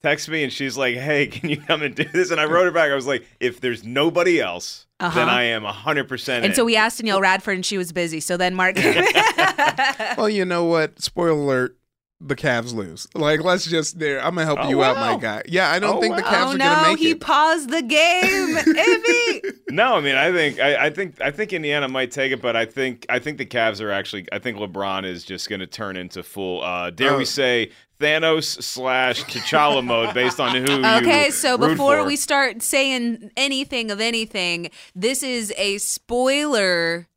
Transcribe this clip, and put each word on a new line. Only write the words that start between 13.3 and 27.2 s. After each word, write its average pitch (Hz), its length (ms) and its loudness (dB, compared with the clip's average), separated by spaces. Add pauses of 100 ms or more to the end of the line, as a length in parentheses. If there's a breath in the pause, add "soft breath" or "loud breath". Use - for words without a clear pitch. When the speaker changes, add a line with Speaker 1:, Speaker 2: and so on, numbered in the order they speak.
Speaker 3:
let's 185 200 2
just 160 320 -2
there. 147 240 -2
I'm 165 140 -2
gonna 165 80 0
help 156 180 0
Speaker 1:
Oh, 143 80 0
Speaker 3:
you 135 140 4
out, 131 140 2
Speaker 1:
wow. - 180 0
Speaker 3:
my 247 60 -6
guy. 107 260 -4
Yeah, 170 240 2
I 170 80 2
don't 208 200 0
Speaker 1:
Oh, - 20 2
Speaker 3:
think 214 160 0
the 196 60 0
Speaker 1:
wow. - 60 -2
Speaker 3:
Cavs 202 60 4 (120)
Speaker 2:
Oh, 277 80 -2
Speaker 3:
are - 20 -2
gonna 285 260 4
Speaker 2:
no, 320 60 6
Speaker 3:
make 311 100 0
Speaker 2:
he 320 120 4
Speaker 3:
it. 320 100 -2
Speaker 2:
paused 302 480 2
the 320 120 0
game. 349 760 2
Speaker 3:
<laughs> - 20 0
Speaker 2:
Iffy. 440 960 2 (160)
Speaker 1:
No, 233 260 4
I 170 60 4
mean, 143 140 2
I 143 180 4
think, 151 260 0
I, 135 280 2
I - 20 2
think, 180 320 -6
I 139 100 -2
think 196 220 -6
Indiana 147 340 -2
might 131 240 -4
take 135 220 -2
it, 120 80 -6
but 117 160 0
I 113 80 2
think, 127 420 -4
I 123 120 0
think 147 180 -8
the 131 80 -8
Cavs 113 340 0
are 107 100 -4
actually, 98 440 -4
I 101 60 -6
think 110 180 -6
LeBron 98 480 -4
is 87 180 -8
just - 260 -10
gonna 95 160 -6
turn 98 300 -10
into 90 260 -12
full, 90 400 -6
uh, 90 280 -4
dare 135 260 0
we 135 60 0